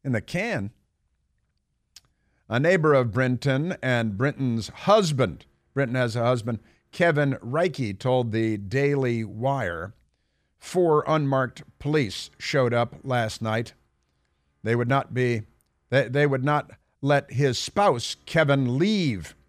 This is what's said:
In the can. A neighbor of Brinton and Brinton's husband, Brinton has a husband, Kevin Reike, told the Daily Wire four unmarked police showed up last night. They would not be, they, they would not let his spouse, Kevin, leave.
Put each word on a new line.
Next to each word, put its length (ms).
In 120
the 80
can. 500
A 100
neighbor 360
of 180
Brinton 720
and 340
Brinton's 520
husband, 760
Brinton 220
has 200
a 80
husband, 360
Kevin 480
Reike, 580
told 320
the 240
Daily 720
Wire 680
four 480
unmarked 580
police 500
showed 340
up 300
last 380
night. 320
They 100
would 140
not 260
be, 280
they, 180
they 180
would 200
not 260
let 320
his 260
spouse, 560
Kevin, 540
leave. 560